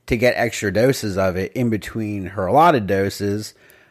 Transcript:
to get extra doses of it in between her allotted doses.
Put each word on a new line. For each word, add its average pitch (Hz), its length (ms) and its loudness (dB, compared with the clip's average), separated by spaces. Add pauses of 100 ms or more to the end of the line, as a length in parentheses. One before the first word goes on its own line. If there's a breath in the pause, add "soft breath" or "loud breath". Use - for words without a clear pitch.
to 127 100 0
get 123 200 4
extra 107 340 -2
doses 107 460 0
of 95 180 0
it 92 180 -4
in 120 160 0
between 104 580 -6
her 92 200 -4
allotted 135 400 4
doses. 101 680 -2 (380 soft breath)